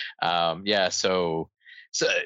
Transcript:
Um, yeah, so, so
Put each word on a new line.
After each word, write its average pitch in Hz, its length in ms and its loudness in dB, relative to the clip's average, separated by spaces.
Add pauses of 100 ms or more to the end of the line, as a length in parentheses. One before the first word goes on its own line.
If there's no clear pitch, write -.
(220)
Um, 85 440 0
yeah, 101 240 2
so, 87 600 0 (420)
so - 160 0 (180)